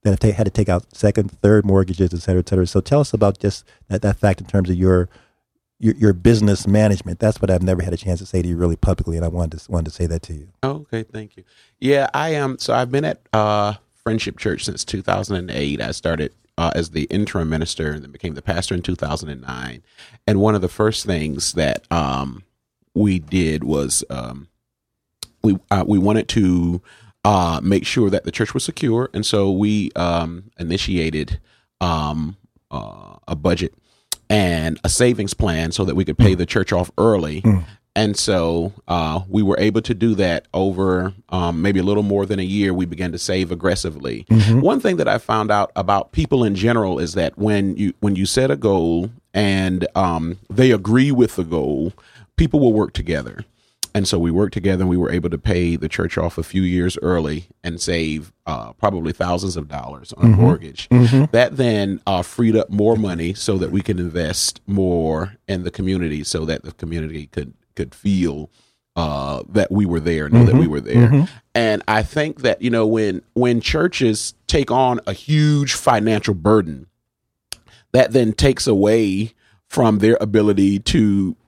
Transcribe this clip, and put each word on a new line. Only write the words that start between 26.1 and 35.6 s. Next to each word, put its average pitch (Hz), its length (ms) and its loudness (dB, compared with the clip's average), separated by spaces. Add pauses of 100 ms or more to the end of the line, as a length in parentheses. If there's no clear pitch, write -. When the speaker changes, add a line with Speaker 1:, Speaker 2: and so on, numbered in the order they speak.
Speaker 2:
to, 90 520 0 (420)
uh, 87 400 2
make 92 220 0
sure 107 240 0
that 95 140 -2
the 85 80 -6
church - 220 -6
was 131 100 -4
secure, 123 500 -2
and 104 120 -4
so 101 260 0
we, 104 440 0
um, 85 600 -4
initiated, 82 840 -4 (400)
um, 78 560 -4 (360)
uh, 50 440 -14 (120)
a - 80 -4
budget 87 380 -2 (560)
and 85 540 0
a - 60 -2
savings 110 460 0
plan 82 360 -2